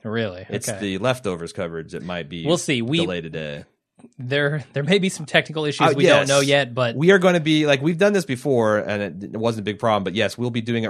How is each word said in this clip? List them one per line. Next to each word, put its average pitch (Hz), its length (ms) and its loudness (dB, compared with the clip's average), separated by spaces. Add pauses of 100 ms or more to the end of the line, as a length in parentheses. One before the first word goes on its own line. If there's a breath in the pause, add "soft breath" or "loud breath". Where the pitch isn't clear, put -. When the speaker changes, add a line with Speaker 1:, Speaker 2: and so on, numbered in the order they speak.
Speaker 1:
Really? 107 460 -6
Speaker 2:
It's 104 180 -6
Speaker 1:
Okay. 104 120 -8
Speaker 2:
the 95 180 -4
leftovers 95 560 -4
coverage 82 380 -8
that 71 120 -10
might 87 240 -8
be 85 180 -10
Speaker 1:
We'll 160 120 2
see. 131 240 -2
We 131 200 -2
Speaker 2:
delayed 87 240 -4
a 80 40 -12
day. 78 360 -10 (520)
Speaker 1:
There, 143 460 -2 (100)
there 143 100 -2
may 185 140 2
be 185 120 0
some 156 180 -8
technical 156 380 0
issues 151 260 2
Speaker 2:
Uh, - 40 0
Speaker 1:
we 147 120 4
don't 143 140 6
Speaker 2:
yes. 139 60 -2
Speaker 1:
know 139 120 4
yet, 139 340 2
but 120 220 0
Speaker 2:
We 165 160 6
are 196 80 8
gonna 180 200 4
be, 151 280 2
like, 135 160 2
we've 170 160 0
done 202 140 4
this 180 120 0
before, 120 540 2
and 101 440 -4
it, 71 120 -12
it - 20 -6
wasn't 113 240 -2
a - 20 -10
big 104 140 -4
problem. 107 260 2
But 92 120 -4
yes, 107 240 0
we'll 123 100 -2
be 120 120 -4
doing 113 240 -2
it - 40 -4